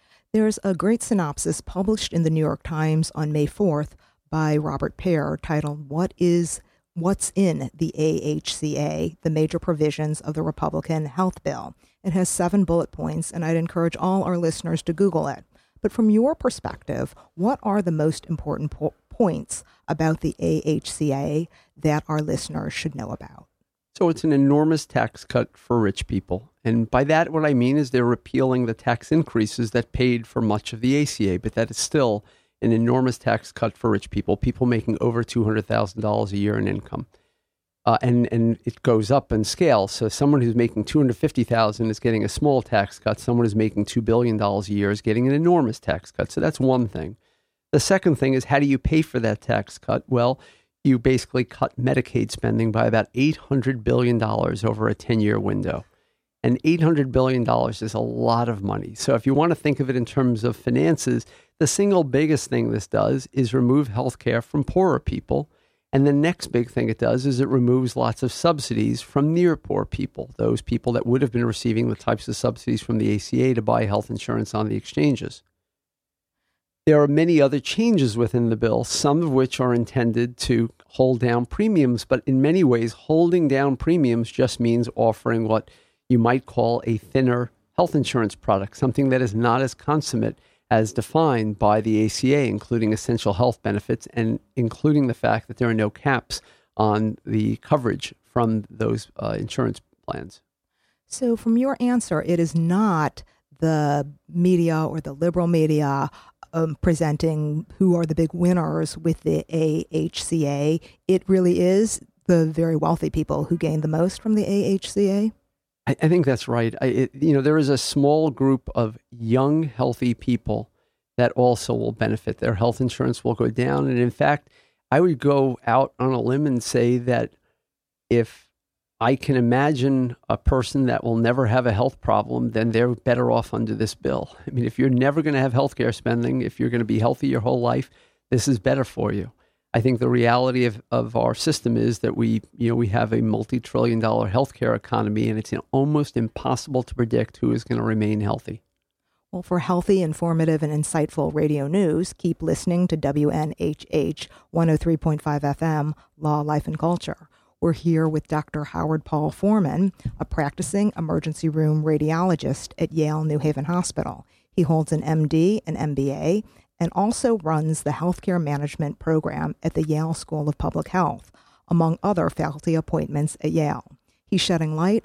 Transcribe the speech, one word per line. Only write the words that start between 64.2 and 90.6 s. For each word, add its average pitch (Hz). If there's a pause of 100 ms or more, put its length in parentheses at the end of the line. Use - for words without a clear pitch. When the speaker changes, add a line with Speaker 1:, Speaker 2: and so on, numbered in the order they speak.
Speaker 2:
from 147
poorer 180
people. - (440)
And 135
the 143
next 156
big 120
thing 120
it 110
does 127
is 127
it 139
removes 127
lots 117
of 127
subsidies 120
from 147
near 170
poor -
people, -
those 113
people 120
that 117
would 127
have 120
been 120
receiving 117
the 110
types -
of 117
subsidies 113
from 113
the 107
A 104
C 123
A 131
to 117
buy 113
health 104
insurance 113
on 107
the 110
exchanges. - (1400)
There 151
are 143
many 156
other 139
changes 147
within 120
the 113
bill, 113
some 151
of 151
which 131
are 123
intended 120
to 117 (140)
hold 127
down 120
premiums, 160
but 127
in 131
many 165
ways, 117
holding 170
down 135
premiums 123
just -
means 117
offering 113
what 110 (400)
you 123
might 120
call 117
a 117
thinner 123 (260)
health 175
insurance 117
product, 98
something 135
that 127
is 107
not 117
as 135
consummate 123 (320)